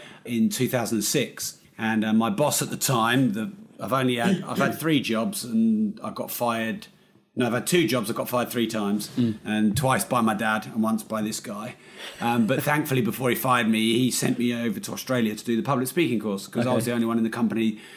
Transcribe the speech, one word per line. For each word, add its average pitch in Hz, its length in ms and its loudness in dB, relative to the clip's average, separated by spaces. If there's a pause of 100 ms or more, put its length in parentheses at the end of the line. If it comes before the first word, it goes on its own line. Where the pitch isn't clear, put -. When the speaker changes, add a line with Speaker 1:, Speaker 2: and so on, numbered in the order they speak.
(260)
Speaker 1:
in 113 240 2
two 117 180 0
thousand 113 340 0
six. - 520 -2 (240)
And, 110 260 0
uh, 110 80 0
my 113 160 4
boss 131 320 0
at - 80 -4
the - 80 -8
time, 120 560 2
the, 107 180 -4 (300)
I've 107 140 -4
only 131 220 2
had, 170 300 2
I've 139 120 -6
had 139 200 0
three 151 220 2
jobs, 110 440 -2
and 113 600 2
I 110 60 -6
got - 200 -8
fired 113 580 -2 (460)
no, 123 120 0
I've 113 80 0
had 120 120 -2
two 175 220 4
jobs. 113 220 0
I've 113 60 -2
got 123 120 -4
fired 123 220 0
three 117 160 0
times, 104 500 -2
Speaker 2:
Mm. 117 280 2
Speaker 1:
and 107 320 2
twice 131 280 2
by 123 160 2
my 113 140 2
dad 107 320 -2
and 110 160 -4
once 110 200 0
by 110 200 -4
this 107 180 -6
guy. 110 360 -12 (440)
Um, 117 260 2
but 127 160 2
<laughs> 147 80 0
thankfully, 147 300 2
before 120 300 0
he 117 60 4
fired 123 340 2
me, 113 280 4
he 123 120 4
sent 131 280 0
me 120 160 0
over 117 260 -2
to - 120 -10
Australia 110 420 -2
to 104 100 -14
do 117 120 0
the 110 60 0
public 131 260 0
speaking 127 320 2
course, 98 260 -4
'cause 120 200 -2
I 127 40 2
Speaker 2:
Okay. 127 60 2
Speaker 1:
was 117 80 0
the 120 80 -2
only 117 140 0
one 113 100 0
in 113 80 2
the 110 60 0
company 110 480 0 (180)